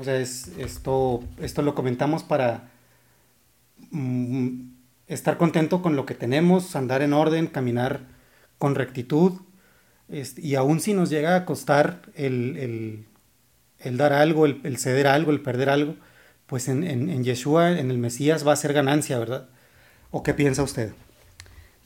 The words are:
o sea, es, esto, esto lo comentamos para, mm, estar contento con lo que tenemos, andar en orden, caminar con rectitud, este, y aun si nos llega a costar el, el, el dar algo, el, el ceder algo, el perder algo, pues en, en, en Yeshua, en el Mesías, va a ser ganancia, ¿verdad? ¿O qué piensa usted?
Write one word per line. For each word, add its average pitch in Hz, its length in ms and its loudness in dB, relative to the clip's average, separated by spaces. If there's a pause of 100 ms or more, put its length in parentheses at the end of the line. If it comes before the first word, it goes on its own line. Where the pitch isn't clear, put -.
o 131 40 -12
sea, 135 140 0
es, 127 300 -6 (100)
esto, 131 640 -2 (180)
esto 151 220 -4
lo 143 120 0
comentamos 139 500 -2
para, 123 440 -2 (1200)
mm, 127 800 -4 (360)
estar 151 300 -2
contento 170 440 2
con 160 140 2
lo 131 100 -2
que 127 80 -8
tenemos, 175 640 2
andar 131 260 0
en 147 100 2
orden, 156 360 2
caminar 127 580 -2 (520)
con 139 180 0
rectitud, 147 640 2 (680)
este, 139 320 -12
y 143 140 -2
aun 139 240 4
si 208 160 0
nos 175 160 0
llega 156 240 2
a 180 100 2
costar 147 580 0 (120)
el, 131 440 -4
el, 113 480 -8 (760)
el 123 160 -6
dar 143 160 4
algo, 156 340 6
el, 139 160 -2
el 123 160 -6
ceder 135 300 2
algo, 151 240 2
el 139 80 0
perder 127 280 -2
algo, 147 280 0 (500)
pues 131 220 -6
en, 139 160 -2
en, 131 260 -4
en 123 140 -2
Yeshua, 147 560 2
en 127 100 -2
el 127 80 -2
Mesías, 143 480 0
va 147 60 6
a 143 40 4
ser 143 160 -2
ganancia, 143 460 0
¿verdad? 117 300 -6 (640)
¿O - 100 -6
qué 147 100 0
piensa 143 300 2
usted? 123 300 -4 (920)